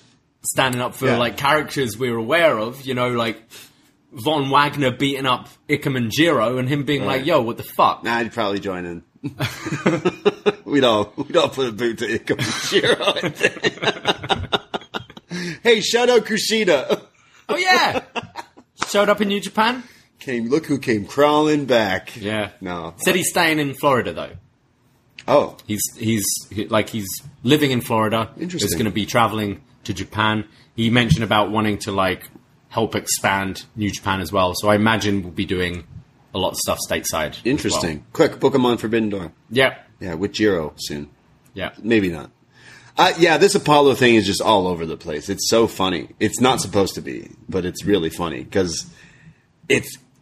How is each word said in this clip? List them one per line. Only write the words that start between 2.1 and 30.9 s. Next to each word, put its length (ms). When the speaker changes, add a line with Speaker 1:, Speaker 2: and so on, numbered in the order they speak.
Speaker 1:
aware 400
of, 280
you 80
know, 160
like, 320
Von 380
Wagner 420
beating 340
up 220
Ikemen 420
Jiro 460
and 100
him 160
being 220
Speaker 2:
Right. 140
Speaker 1:
like, 60
"Yo, 160
what 160
the 60
fuck?" 400
Speaker 2:
Nah, 140
I'd 160
probably 260
join 260
in. 180
<laughs> 1400
We'd 180
all, 340
we'd 180
all 140
put 180
a 40
boot 280
to 60
Ikemen 640
Jiro, 300
I 300
think. 1200
<laughs> 300
Hey, 200
shout 280
out 160
Kushida. 760
Speaker 1:
Oh, 100
yeah. 440
Speaker 2:
<laughs> 440
Speaker 1:
Showed 220
up 120
in 60
New 120
Japan. 440
Speaker 2:
Came, 300
look 160
who 140
came 260
crawling 600
back. 520
Speaker 1:
Yeah. 320
Speaker 2:
No. 360
Speaker 1:
Said 180
he's 140
staying 300
in 160
Florida, 380
though. 180
Speaker 2:
Oh. 300
Speaker 1:
He's, 140
he's, 280
he, 180
like, 220
he's 180
living 280
in 100
Florida. 580
Speaker 2:
Interesting. 300
Speaker 1:
He's 80
gonna 120
be 160
traveling 560
to 100
Japan. 520
He 140
mentioned 340